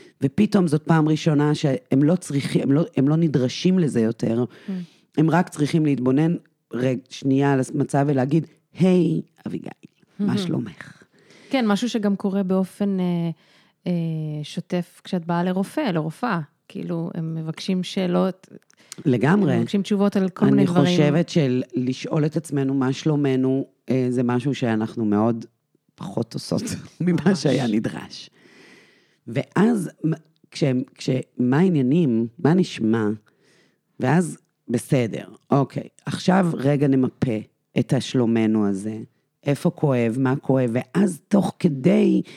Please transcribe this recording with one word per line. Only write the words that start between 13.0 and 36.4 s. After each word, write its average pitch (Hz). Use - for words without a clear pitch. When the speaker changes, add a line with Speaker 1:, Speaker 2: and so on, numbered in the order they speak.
Speaker 2:
אה, 180
אה, 180
שוטף -
כשאת 170
באה 175
לרופא, 190
לרופאה. 170
כאילו, 170
הם 160
מבקשים 165
שאלות, 180
Speaker 1:
לגמרי. 143
Speaker 2:
הם 117
מבקשים 185
תשובות 202
על 190
כל 202
מיני 202
דברים. 180
Speaker 1:
אני 180
חושבת 151
של 127
לשאול 131
את 160
עצמנו 139
מה 135
שלומנו, 135
אה, 127
זה 123
משהו 123
שאנחנו 113
מאוד 110
פחות -
עושות -
<laughs> -
ממה 170
Speaker 2:
ממש. 196
Speaker 1:
שהיה 131
נדרש. -
ואז, 190
מ-, 156
כשהם, 131
כש-, -
מה 123
העניינים, 139
מה 175
נשמע, 113
ואז 156
בסדר, 117
אוקיי, 131
עכשיו 180